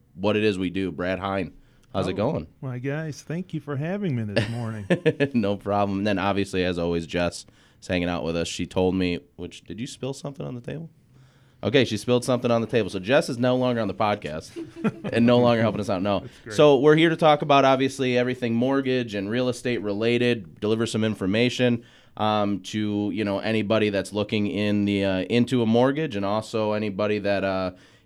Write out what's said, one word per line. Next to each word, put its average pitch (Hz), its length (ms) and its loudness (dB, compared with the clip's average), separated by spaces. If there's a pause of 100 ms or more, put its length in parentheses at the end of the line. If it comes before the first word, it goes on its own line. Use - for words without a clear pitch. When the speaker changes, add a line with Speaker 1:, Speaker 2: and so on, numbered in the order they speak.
(160)
Speaker 1:
what 101 200 0
it 107 80 0
is 104 160 2
we 92 100 -2
do, 92 220 -4
Brad 90 280 -4
Hine. 98 340 -4 (400)
How's 92 160 -2
it - 100 -2
Speaker 2:
Oh, 120 140 0
Speaker 1:
going? - 140 -6 (140)
Speaker 2:
my 131 160 -8
guys, 143 440 -8
thank 170 320 -8
you 156 80 -6
for 143 160 -8
having 170 400 -2
me 113 60 -2
this 104 260 -2
morning. 113 360 -6 (260)
Speaker 1:
<laughs> 143 220 0
No 104 220 2
problem. 101 440 0
And 101 80 0
then 98 120 0
obviously, 95 460 0
as 90 120 -2
always, 85 300 -2
Jess 87 380 -2 (360)
is - 60 -20
hanging 87 220 0
out 85 160 -4
with 82 100 -2
us. 85 140 -2
She - 180 -6
told 92 280 2
me, 90 240 0 (180)
which, 87 260 -12
did 92 160 -14
you - 80 -8
spill 131 260 -8
something 143 320 -12
on 139 100 -10
the 120 60 -12
table? 147 280 -12 (760)
Okay, 117 220 4
she 110 100 -2
spilled 123 300 0
something 123 260 0
on 117 80 2
the 110 80 -2
table. 110 220 0
So 98 100 -6
Jess 131 300 2
is 127 80 -6
no 127 180 2
longer 127 240 0
on 107 80 -2
the 95 80 -4
podcast 104 560 -4 (540)
Speaker 2:
<laughs> - 80 -8
Speaker 1:
and 117 120 4
no 123 140 6
longer 120 220 4
helping 107 180 0
us 104 100 -4
out. 92 120 -2
No. 98 180 0
Speaker 2:
That's - 240 -14
great. 110 120 -12
Speaker 1:
So 147 240 8
we're 151 180 8
here 165 120 6
to 160 60 0
talk 156 260 4
about, 143 220 4
obviously, 131 540 2
everything 123 360 0
mortgage 127 640 0
and 98 140 -4
real 123 180 -2
estate 123 340 -2
related, 117 760 0
deliver 113 260 0
some 110 200 0
information, 117 800 2 (340)
um, 104 440 0
to, 104 520 -4
you 107 100 -2
know, 101 160 -2
anybody 110 520 0
that's 95 200 -2
looking 104 360 -2
in 104 380 0
the, 101 200 2
uh, 95 160 0
into 120 400 2
a 113 60 0
mortgage 131 480 2
and 101 100 -4
also 107 480 -2
anybody 107 460 -2
that, 98 240 0
uh, 92 280 -2 (340)